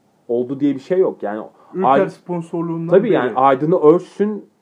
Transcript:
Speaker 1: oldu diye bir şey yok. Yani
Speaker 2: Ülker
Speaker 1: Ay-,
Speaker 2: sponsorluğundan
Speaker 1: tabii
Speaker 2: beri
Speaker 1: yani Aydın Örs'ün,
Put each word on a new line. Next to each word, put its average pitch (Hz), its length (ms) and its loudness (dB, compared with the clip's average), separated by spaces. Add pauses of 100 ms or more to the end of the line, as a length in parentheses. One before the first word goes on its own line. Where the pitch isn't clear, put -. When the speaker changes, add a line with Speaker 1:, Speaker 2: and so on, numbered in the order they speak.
(280)
Speaker 1:
oldu 123 320 -4
diye 139 160 0
bir 131 40 -8
şey 180 200 -4
yok. 151 240 -2
Yani 104 200 -8 (300)
Speaker 2:
Ülker 151 160 -2
Speaker 1:
Ay-, 151 200 2
Speaker 2:
sponsorluğundan 165 800 -8
Speaker 1:
tabii 185 140 6
Speaker 2:
beri 214 100 0
Speaker 1:
yani 123 220 0
Aydın 135 360 2
Örs'ün, 175 760 2 (160)